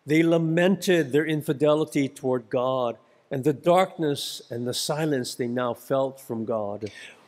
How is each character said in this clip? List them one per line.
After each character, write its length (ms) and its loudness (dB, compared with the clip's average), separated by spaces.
They 160 4
lamented 920 2
their 120 4
infidelity 840 0
toward 400 -4
God 480 -2
and 100 -4
the 120 2
darkness 880 0
and 160 -6
the 60 -4
silence 600 -2
they 120 -4
now 260 -2
felt 460 -2
from 240 -6
God. 480 -4